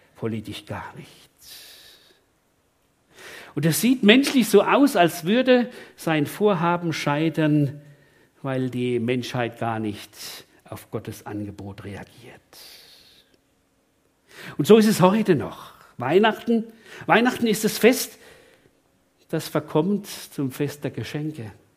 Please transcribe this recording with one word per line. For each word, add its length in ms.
politisch 500
gar 300
nicht. 120
Und 100
es 160
sieht 220
menschlich 460
so 160
aus, 320
als 280
würde 460
sein 320
Vorhaben 680
scheitern, 880
weil 280
die 280
Menschheit 600
gar 180
nicht 320
auf 260
Gottes 360
Angebot 580
reagiert. 560
Und 100
so 120
ist 80
es 140
heute 360
noch. 380
Weihnachten, 680
Weihnachten 400
ist 180
das 140
Fest, 400
das 180
verkommt 600
zum 420
Fest 320
der 80
Geschenke. 600